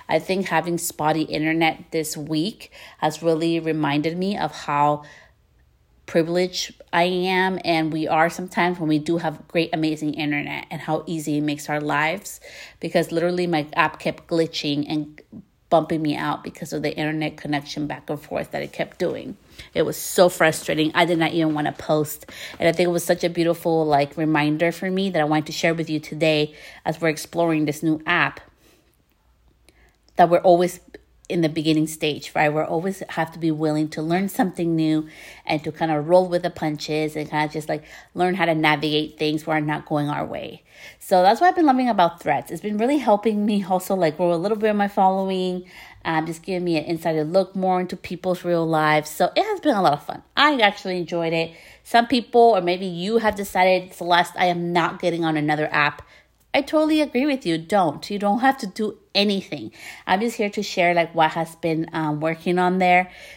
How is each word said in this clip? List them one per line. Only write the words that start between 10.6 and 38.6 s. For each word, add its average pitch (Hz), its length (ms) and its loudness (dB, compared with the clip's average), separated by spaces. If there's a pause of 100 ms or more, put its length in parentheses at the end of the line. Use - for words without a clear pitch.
and 160 80 -10
how 156 260 -4
easy 156 340 -2
it - 20 0
makes 147 280 -4
our 151 120 -2
lives, 151 580 -2 (400)
because 165 320 0
literally 175 340 0
my 156 280 0
app 156 260 2
kept - 280 -6
glitching 160 600 -2
and 151 340 -6 (480)
bumping 160 340 2
me 147 120 0
out 147 280 -4
because - 280 -12
of 156 120 -6
the 151 120 -2
internet 151 400 -4
connection 147 520 -6
back 143 200 -10
and 147 140 -6
forth 160 300 -6
that 147 100 -6
it 147 100 -10
kept - 280 -8
doing. 151 360 -4 (380)
It 165 80 0
was 151 160 -2
so - 320 4
frustrating. 156 640 0
I 175 120 4
did 170 120 0
not 160 140 0
even 156 240 0
wanna 147 160 -2
post. - 560 -4 (320)
And 170 100 4
I - 20 2
think 175 180 2
it - 20 0
was 170 120 0
such 175 200 0
a 180 60 2
beautiful, 165 540 0
like, 143 320 2
reminder 156 560 2
for 185 200 -4
me 190 180 0
that 175 100 -2
I 151 60 2
wanted 151 220 0
to - 40 -10
share 165 220 0
with 165 160 -4
you 151 100 -2
today 151 540 0 (320)
as 160 160 -4
we're 165 80 2
exploring 160 560 0
this 147 160 -4
new 156 240 0
app, 165 340 0 (1800)
that 175 120 8
we're 170 120 6
always 175 380 4 (500)
in 151 120 0
the 156 80 2
beginning 156 380 2
stage, 156 480 -6
right? 156 180 2
We're 156 120 0
always 180 440 -4
have 160 220 -4
to 170 80 -16
be 165 100 0
willing 151 400 0
to 156 120 -8
learn 175 260 0
something 175 480 -2
new 156 320 0 (380)
and 151 180 -2
to 160 80 -6
kinda 156 280 -2
roll 180 280 4
with 175 160 -2
the 175 80 -2
punches 151 640 -4
and 151 120 -6
kinda 151 240 -2
just, 156 180 -8
like, 151 140 -4 (300)
learn 180 220 0
how 170 100 0
to 170 80 2
navigate 151 640 2